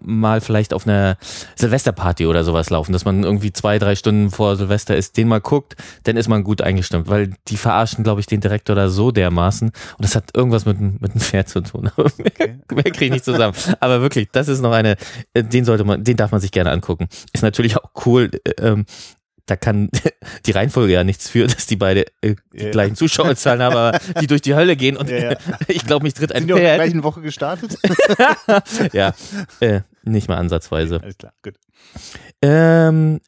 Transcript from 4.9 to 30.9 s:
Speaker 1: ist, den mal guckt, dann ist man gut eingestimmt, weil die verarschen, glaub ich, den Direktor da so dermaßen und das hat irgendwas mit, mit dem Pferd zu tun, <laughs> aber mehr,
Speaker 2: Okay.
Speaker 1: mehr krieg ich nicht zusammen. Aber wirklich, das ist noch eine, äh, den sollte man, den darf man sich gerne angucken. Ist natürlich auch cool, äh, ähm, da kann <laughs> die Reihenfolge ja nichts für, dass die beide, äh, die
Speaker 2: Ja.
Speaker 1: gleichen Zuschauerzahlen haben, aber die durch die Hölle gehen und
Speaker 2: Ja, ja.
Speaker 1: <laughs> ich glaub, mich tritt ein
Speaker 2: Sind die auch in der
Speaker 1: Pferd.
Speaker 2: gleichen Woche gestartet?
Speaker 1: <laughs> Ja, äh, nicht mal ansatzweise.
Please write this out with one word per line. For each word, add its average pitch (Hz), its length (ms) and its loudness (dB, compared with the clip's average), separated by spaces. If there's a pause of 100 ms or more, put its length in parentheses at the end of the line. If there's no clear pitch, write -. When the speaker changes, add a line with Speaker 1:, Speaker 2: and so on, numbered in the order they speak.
Speaker 1:
ist, - 200 -4
den 113 100 2
mal 113 140 2
guckt, - 340 -2 (300)
dann 113 120 0
ist 113 120 0
man 107 160 2
gut 104 180 -2
eingestimmt, 87 460 -2
weil 101 260 0 (140)
die 107 80 -4
verarschen, 110 480 0
glaub 107 160 0
ich, 101 60 -4
den 107 140 -2
Direktor 104 360 -2
da 98 120 2
so 101 220 0
dermaßen 92 600 0
und - 40 -8 (240)
das 104 160 0
hat - 220 -4
irgendwas 117 280 2
mit, 101 160 0
mit 101 320 -4
dem 113 80 -2
Pferd 98 280 -2
zu - 120 -4
tun, - 320 -6
<laughs> - 40 -16
aber - 120 2 (100)
mehr, - 80 -6 (140)
Speaker 2:
Okay. 131 180 -4 (140)
Speaker 1:
mehr 143 120 0
krieg - 240 -4
ich - 20 -2
nicht 131 140 -2
zusammen. 117 320 0 (240)
Aber 127 200 2
wirklich, 127 300 -2
das 135 160 0
ist 135 140 -2
noch 120 120 2
eine, 110 240 4 (380)
äh, 117 80 2
den 120 220 0
sollte 113 180 2
man, 101 220 0
den 120 120 2
darf 107 140 0
man 107 100 0
sich 95 120 -4
gerne 87 180 0
angucken. 85 380 -4 (240)
Ist - 100 -8
natürlich 113 340 2
auch - 140 -6 (160)
cool, 123 240 4 (140)
äh, - 60 -4 (120)
ähm, 104 240 0 (600)
da 95 100 -2
kann 104 320 0 (280)
<laughs> - 300 -18
die 110 60 2
Reihenfolge 107 400 2
ja 90 100 4
nichts 95 260 -2
für, 117 200 2
dass - 180 -4
die - 80 -2
beide, 98 300 2 (160)
äh, 107 160 -2 (160)
die - 140 -14
Speaker 2:
Ja. 107 40 -6
Speaker 1:
gleichen 107 240 0
Zuschauerzahlen 147 680 0
haben, 123 140 2
aber 117 240 2 (220)
die 151 80 0
durch 143 140 2
die 139 120 0
Hölle 165 220 4
gehen 135 200 0
und 139 140 -6
Speaker 2:
Ja, 120 220 -2
ja. 123 40 -4 (160)
Speaker 1:
<laughs> - 140 -8
ich 180 180 -2
glaub, 147 200 0
mich 147 100 -2
tritt 147 180 -4
ein 123 100 -2
Speaker 2:
Sind 165 60 -4
die 180 60 0
auch 185 40 6
in 180 40 4
der 165 140 4
Speaker 1:
Pferd. 165 100 2
Speaker 2:
gleichen 165 160 -2
Woche 156 180 -4
gestartet? 160 600 -8
Speaker 1:
<laughs> 208 1120 2
Ja, 98 200 2 (480)
äh, 104 200 2 (240)
nicht 110 240 -2
mal 90 80 0
ansatzweise. 82 680 -2